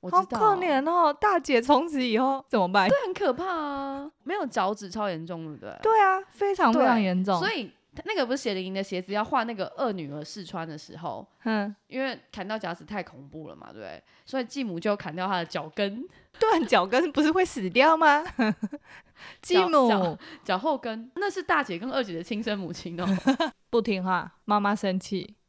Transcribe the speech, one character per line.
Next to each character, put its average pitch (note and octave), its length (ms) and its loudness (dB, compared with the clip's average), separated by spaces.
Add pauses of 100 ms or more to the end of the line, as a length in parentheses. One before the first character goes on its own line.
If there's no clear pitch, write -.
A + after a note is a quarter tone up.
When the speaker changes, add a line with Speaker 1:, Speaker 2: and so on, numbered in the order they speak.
Speaker 1:
我 F#3 100 -8
知 F4 60 2 (120)
道。 - 100 -4
Speaker 2:
好 G#4+ 160 6
可 F#4 80 -2
怜 D4 260 2
哦， E4+ 240 4
大 F#4+ 260 2
姐 A#3 220 4
从 C4+ 260 4
此 C#4 200 -2
以 A3 120 2
后 C4+ 300 2
怎 A#3+ 100 2
么 F3+ 120 2
办？ F#3+ 180 4
Speaker 1:
对， C5+ 80 6 (100)
很 F#4 80 -4
可 F4 180 0
怕 D#4+ 140 -4
啊。 C#4+ 640 -6 (120)
没 D4+ 100 -6
有 F#4+ 140 -4
脚 G#3 280 -2
趾 G3+ 160 -12
超 G#3 200 -4
严 E3 160 -6
重， E3 180 -10
对 D#3 100 -10
不 B2+ 60 -16
对？ - 220 -14
Speaker 2:
对 A4 180 4
啊， F#4+ 200 4 (100)
非 G4+ 240 -2
常， E4 180 4
Speaker 1:
对， C#4+ 100 4
Speaker 2:
非 B3+ 40 6
常 A#3+ 140 4
严 F#3 240 2
重。 F#3+ 140 2
Speaker 1:
所 G4 120 0
以 C4 200 -6 (340)
那 G#4 100 -4
个 D4 120 0
不 A#3 60 -2
是 C#4 40 0
血 A#3 160 -4
淋 F#3 140 -4
淋 F#3+ 80 -8
的 G3 80 -2
鞋 F#3 180 -4
子 F#3 120 -8
要 G#3 120 0
换 A3+ 220 0
那 A#3 80 -8
个 F#3+ 120 -4 (100)
二 A3 160 0
女 D#3 200 -8
儿 D3 100 -8
试 F3+ 220 -12
穿 E3 240 -8
的 D3+ 100 -12
时 - 200 -18
候， D#3 280 -10 (180)
Speaker 2:
嗯。 G#3+ 300 -2 (140)
Speaker 1:
因 C4 140 -6
为 B3+ 160 -6 (120)
砍 F#3+ 160 -10
到 A3 120 -6
脚 F3+ 160 -6
趾 D#3 100 -18
太 G3 180 -8
恐 C#3 240 -16
怖 D3+ 220 -16
了 D2+ 80 -18
嘛， - 160 -20
对 - 20 -20
不 A2 60 -16
对？ E2+ 220 -14 (240)
所 C4 120 -6
以 B3+ 60 -2
继 C#4 180 -8
母 F#3 160 -6
就 G3+ 160 0
砍 F#3 200 -8
掉 F#3 120 -4
她 G3 100 0
的 E3+ 100 -2
脚 D#3 280 -8
跟。 G#3 300 -4 (320)
Speaker 2:
断 F#4 300 4
脚 F#3+ 180 4
跟 C#4 280 2
不 D4+ 100 2
是 D4+ 80 4
会 F#4 140 4
死 F#3 260 -4
掉 C#4 260 6
吗？ D4+ 280 4 (540)
<laughs> - 640 -20
继 F4 160 2
母。 D#4+ 320 6
Speaker 1:
脚， G3+ 120 4
脚， E3+ 180 0 (240)
脚 F#3 160 0
后 C#4+ 180 0
跟， A3+ 380 -8
那 G4 160 -2
是 F#4+ 100 -6
大 D#4+ 220 0
姐 F3 160 -6
跟 A3 140 -8
二 C4 100 0
姐 G3+ 100 -6
的 E3 80 -6
亲 G#3+ 220 -6
生 G#3 160 -2
母 F#3+ 140 -8
亲 E3+ 280 -8
哦。 F#3 60 -2 (320)
Speaker 2:
<laughs> - 320 -6
不 A#3 100 4
听 G3+ 220 -2
话， F3+ 260 0 (160)
妈 G#3 140 2
妈 G3+ 160 2
生 F#3+ 240 -2
气。 - 380 -6 (120)